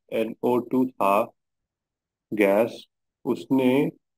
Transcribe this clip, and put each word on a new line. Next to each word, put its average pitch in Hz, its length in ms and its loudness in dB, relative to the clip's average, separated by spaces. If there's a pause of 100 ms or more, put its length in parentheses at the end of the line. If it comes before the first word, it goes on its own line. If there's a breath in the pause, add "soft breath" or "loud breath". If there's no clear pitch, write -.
(140)
एनओ 117 440 -2
टू 127 280 -2
था 101 460 0 (1000)
गैस, 104 540 0 (380)
उसने 131 640 0 (260)